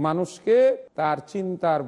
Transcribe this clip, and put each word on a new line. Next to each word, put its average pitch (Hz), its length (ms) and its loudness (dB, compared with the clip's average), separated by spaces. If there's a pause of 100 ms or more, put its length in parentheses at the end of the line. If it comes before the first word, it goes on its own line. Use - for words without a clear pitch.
মানুষকে 175 500 -2 (420)
তার 151 200 0 (140)
চিন্তার 175 560 -2